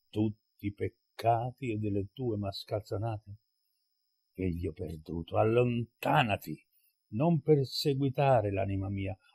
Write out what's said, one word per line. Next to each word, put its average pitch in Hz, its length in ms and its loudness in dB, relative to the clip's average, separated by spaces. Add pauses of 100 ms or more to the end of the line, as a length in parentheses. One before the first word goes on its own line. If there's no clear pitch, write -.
tutti 104 680 -4
peccati 117 1000 -2
e 104 40 -2
delle 101 360 -2
tue 120 240 -4
mascalzonate? 104 1000 -6 (960)
Figlio 87 400 -4
perduto, 82 680 -8
allontanati, 117 1300 0 (460)
non 151 300 2
perseguitare 135 1120 4
l'anima 98 360 -2
mia. 98 280 -4 (200)